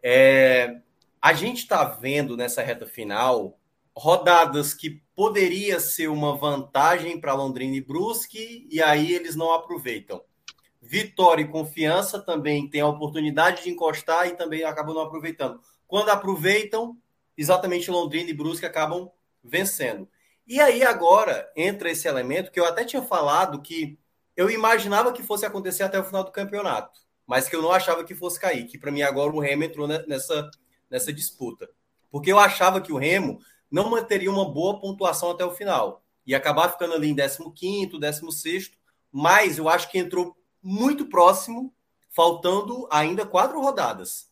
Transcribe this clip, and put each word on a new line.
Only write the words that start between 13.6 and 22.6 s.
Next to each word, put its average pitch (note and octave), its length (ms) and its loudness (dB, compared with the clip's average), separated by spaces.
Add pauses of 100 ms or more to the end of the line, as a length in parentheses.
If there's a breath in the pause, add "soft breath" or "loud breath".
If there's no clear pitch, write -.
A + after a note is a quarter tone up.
de F3+ 80 -6
encostar E3+ 560 -2
e F3 60 -6
também D#3+ 320 -6
acabam D3+ 300 -6
não D#3+ 80 -4
aproveitando. D#3 580 -8 (260 soft breath)
Quando G#3 220 0
aproveitam, G#3 880 0 (400)
exatamente F3 540 0
Londrina E3+ 400 -4
e D#3+ 40 -6
Brusque D#3 300 -6
acabam E3 460 -4 (340)
vencendo. C3 640 -4 (380)
E A#3+ 120 -4
aí C4 240 6
agora F#3 720 4
entra F#3 360 -2
esse D#3+ 180 -4
elemento C#3 420 -4
que - 80 -4
eu F3 60 4